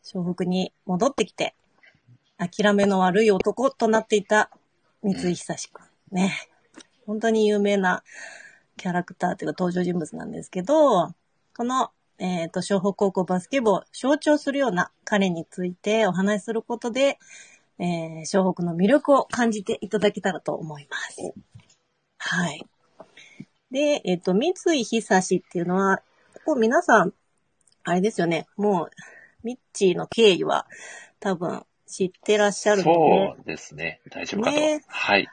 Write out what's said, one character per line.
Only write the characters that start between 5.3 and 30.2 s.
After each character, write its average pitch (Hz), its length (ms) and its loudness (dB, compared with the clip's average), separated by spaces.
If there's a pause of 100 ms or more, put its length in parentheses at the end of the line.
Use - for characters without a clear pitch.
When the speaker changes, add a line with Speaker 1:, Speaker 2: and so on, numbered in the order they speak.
Speaker 1:
久 - 220 -10
志 - 140 -16
く - 100 -20
ん。 - 20 -20 (280)
Speaker 2:
う 196 40 -14
ん。 - 20 -2
Speaker 1:
ね。 185 160 0 (720)
本 214 160 -6
当 226 80 2
に 220 180 4
有 208 120 2
名 202 180 2
な 185 260 0 (720)
キ - 120 -8
ャ 175 60 -2
ラ 175 100 0
ク - 120 -14
タ 180 140 -4
ー 180 80 -4
と - 80 -10
い - 20 -2
う 151 60 -4
か - 40 -8
登 180 160 -2
場 180 100 -2
人 180 140 -2
物 156 180 -8
な 160 100 -12
ん - 60 -12
で 165 120 -12
す - 80 -20
け 185 100 -6
ど、 240 460 4 (480)
こ 233 80 -6
の、 254 260 -2 (300)
え 180 260 -4
ー 160 40 -12
と、 185 120 -6
湘 196 180 0
北 196 140 0
高 196 180 0
校 185 120 -2
バ 180 160 -2
ス 180 80 -10
ケ 269 140 -2
部 220 100 2
を 180 120 0 (100)
象 285 240 0
徴 302 200 2
す 294 140 -4
る 269 80 -4
よ 269 80 0
う 220 40 0
な 175 200 -2 (140)
彼 196 240 0
に 165 200 -4
つ 180 160 -8
い 180 80 -6
て 214 320 0
お 185 60 2
話 196 300 0
し - 40 -20
す 233 80 -6
る 226 80 -2
こ 240 160 -8
と 240 140 -6
で、 269 260 0 (600)
え 196 40 -4
ー、 160 380 -6
湘 185 320 0
北 175 100 -6
の 170 120 -4
魅 180 120 2
力 285 260 4
を 262 120 4
感 233 260 -2
じ 208 120 -6
て 220 180 -6
い 190 80 -10
た 214 100 -2
だ 208 120 2
け - 80 -10
た 190 140 -2
ら - 80 -10
と 151 120 -6
思 151 260 -10
い 143 100 -20
ま - 80 -10
す。 - 240 -12
Speaker 2:
お。 - 120 -8 (840)
Speaker 1:
は 180 320 -2
い。 - 160 -12 (1080)
で、 294 320 0
え 180 120 0
っ 170 60 -12
と、 185 120 0
三 247 160 2
井 330 340 0
久 208 380 2
志 185 160 0
っ 175 120 -2
て 180 100 -6
い - 20 -2
う 170 40 -2
の 180 120 -2
は、 196 240 2 (440)
こ 320 80 0
う 269 60 0
皆 233 220 4
さ 233 220 6
ん、 185 100 -2 (680)
あ 170 100 -2
れ 180 80 2
で 208 100 0
す - 80 -6
よ 175 80 2
ね。 165 200 -2 (100)
も 202 280 0
う、 - 40 -18 (540)
ミ 240 120 -8
ッ - 40 -20 (120)
チ - 160 2
ー 175 80 4
の 165 120 -6
経 220 240 6